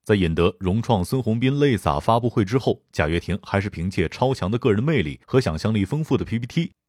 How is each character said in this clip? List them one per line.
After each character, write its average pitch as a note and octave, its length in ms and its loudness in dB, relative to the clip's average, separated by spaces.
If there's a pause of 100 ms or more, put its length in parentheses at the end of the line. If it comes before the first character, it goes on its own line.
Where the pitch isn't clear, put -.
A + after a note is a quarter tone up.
在 A2 100 2
引 E2+ 200 2
得 E2+ 260 2
融 G2 220 0
创 G#2 200 2
孙 C3 200 -2
宏 A2+ 180 -2
斌 C3+ 180 0
泪 C#3+ 160 2
洒 D2 240 0
发 A2+ 220 2
布 A#2+ 80 0
会 A2 160 2
之 A2 140 0
后， - 240 -2 (100)
贾 D#2 160 0
跃 E2+ 100 0
亭 E2+ 240 -4
还 - 160 0
是 G2 120 -2
凭 F#2+ 180 -6
借 F2+ 220 0
超 C3 240 0
强 F#2 160 -4
的 A#2+ 80 -2
个 A#2+ 160 2
人 A2 100 0
魅 D#3+ 160 0
力 D3 240 -4
和 C3 160 2
想 E2 180 -2
象 A2 140 -2
力 G2+ 140 0
丰 D3+ 180 -4
富 C3+ 140 0
的 F#2 60 -4
P A2+ 140 -4
P A#2+ 80 -8
T， - 260 -4 (160)